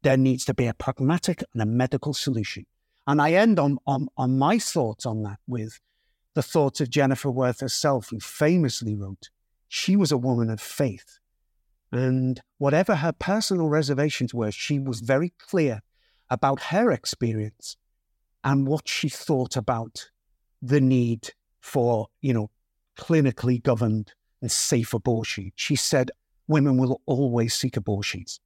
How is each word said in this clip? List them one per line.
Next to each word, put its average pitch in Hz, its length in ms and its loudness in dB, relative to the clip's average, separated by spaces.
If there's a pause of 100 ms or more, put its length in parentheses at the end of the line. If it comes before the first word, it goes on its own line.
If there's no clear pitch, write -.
There 135 160 4
needs 131 280 2
to 123 80 0
be 120 120 0
a 113 80 0
pragmatic 160 680 -2 (100)
and 117 80 -2
a 107 40 2
medical 127 480 0
solution. 113 520 -4 (400)
And 143 160 2
I 156 120 4
end 208 260 6
on, 143 260 2
on, 135 220 -2 (100)
on 131 220 0
my 165 180 2
thoughts 123 480 -4
on 110 180 -4
that 101 240 -10
with 110 320 -8 (540)
the 147 100 -2
thoughts 143 380 0
of 131 80 -2
Jennifer 135 420 0
Worth 123 300 -2
herself, 131 480 -2
who 117 100 -10
famously 151 760 0
wrote, 98 340 -10 (380)
"She - 280 0
was 190 160 4
a 147 60 2
woman 120 320 2
of 110 100 -4
faith." - 600 -6 (720)
And 127 500 0 (160)
whatever 151 380 2
her 156 180 0
personal 185 560 0
reservations 143 640 0
were, 113 180 -2
she - 260 -4
was 135 220 -4
very 135 400 0
clear 139 420 0 (480)
about 135 340 0
her 214 280 2
experience - 840 -4 (680)
and 139 240 2
what 147 220 -2
she - 180 -2
thought 131 480 -2
about 117 540 -6 (520)
the 135 200 2
need 123 480 2 (320)
for, 117 460 0 (120)
you 135 140 0
know, 107 160 -2 (480)
clinically 127 680 2
governed 110 480 0 (300)
and 120 100 -4
safe - 420 0
abortion. 110 640 -4
She - 220 -2
said, 127 340 0 (360)
"Women 143 300 4
will 127 280 0
always 120 480 0
seek - 240 -4
abortions. 101 680 -6